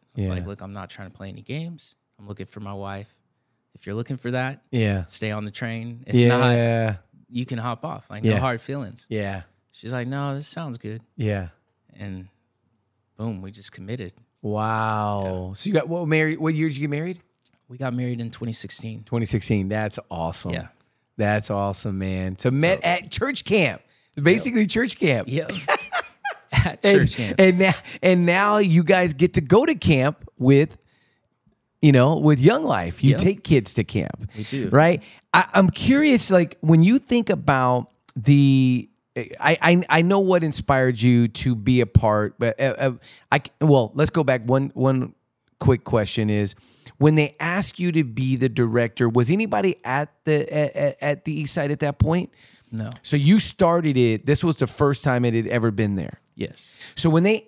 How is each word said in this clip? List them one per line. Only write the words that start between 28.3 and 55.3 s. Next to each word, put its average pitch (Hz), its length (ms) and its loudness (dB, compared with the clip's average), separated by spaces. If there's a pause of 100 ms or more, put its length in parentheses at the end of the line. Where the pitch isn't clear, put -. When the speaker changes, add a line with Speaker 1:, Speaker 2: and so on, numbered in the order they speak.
Speaker 2:
you 180 240 4
guys 180 320 2
get 170 200 0
to 165 60 0
go 190 240 4
to 320 100 2
camp 151 600 0
with, 139 400 4 (1040)
you 151 120 6
know, 135 260 6
with 147 220 4
Young 233 240 4
Life. 95 400 -4
You 139 60 6
Speaker 1:
Yep. 143 100 2
Speaker 2:
take 190 240 0
kids 135 300 2
to 113 100 0
camp. - 520 -6
Speaker 1:
We 107 80 -8
do. 123 260 -6
Speaker 2:
Right? 156 320 4 (300)
I, 175 220 4
I'm 190 160 4
curious, 269 600 2
like, 175 300 2
when 160 220 6
you 226 160 6
think 240 320 0
about 127 600 0 (260)
the, 131 720 4 (260)
I, 143 460 -2
I, 175 260 4
I 160 140 2
know 196 180 2
what 185 240 2
inspired 131 560 0
you 120 280 4
to 123 260 -2
be 123 260 2
a 113 60 2
part, 107 520 2
but, 117 220 -2
uh, 135 180 0
uh, 131 140 0 (400)
I 147 60 4
c-, - 220 -8
well, 135 340 4
let's 147 160 0
go 160 140 0
back. 127 200 -2
One, 135 300 0
one 127 400 0 (460)
quick 123 240 2
question 107 460 0
is, 104 240 -2 (440)
when 151 160 6
they 151 260 2
asked 175 380 -4
you 180 140 -4
to 156 120 2
be 131 320 -2
the 123 140 0
director, 117 580 0
was 117 220 2
anybody 202 540 0
at 139 280 -4 (120)
the, 151 280 0
at, 151 240 -2
at, 143 260 -2
at 147 220 -4
the 156 160 -6
East 147 140 -6
Side 143 160 -2
at 143 100 -4
that 143 180 -4
point? 170 320 0 (420)
Speaker 1:
No. 110 200 -8 (100)
Speaker 2:
So - 140 -2
you 160 240 6
started 165 560 0
it. 117 300 2
This 147 180 2
was 165 120 0
the 131 100 -2
first 143 360 0
time 123 220 0
it 117 80 2